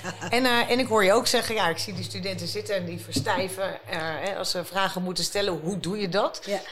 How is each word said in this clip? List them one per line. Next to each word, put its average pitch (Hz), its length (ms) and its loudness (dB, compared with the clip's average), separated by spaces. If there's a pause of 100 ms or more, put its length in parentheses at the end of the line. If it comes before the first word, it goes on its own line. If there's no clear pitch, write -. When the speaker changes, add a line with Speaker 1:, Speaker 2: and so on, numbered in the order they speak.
(200)
Speaker 1:
droom. 165 100 -6
Speaker 2:
<laughs> 226 80 2
Speaker 1:
En, 254 60 2
eh, 240 260 4
en 240 80 4
ik 262 80 2
hoor 214 180 6
je 190 80 8
ook 247 140 6
zeggen, 233 280 2
ja, 196 140 2
ik 165 100 0
zie - 160 -4
die 180 100 -6
studenten 185 440 -6
zitten 208 260 -4
en 185 100 0
die 175 160 -6
verstijven, 185 840 0
eh, 180 120 -4
hè, 160 380 -2
als - 140 -2
ze 175 140 -2
vragen 185 380 0
moeten 180 220 -2
stellen, 202 360 0
hoe 175 180 -2
doe 190 200 -4
je 196 100 -2
dat? 214 380 0
Speaker 2:
Ja. 202 140 -2 (120)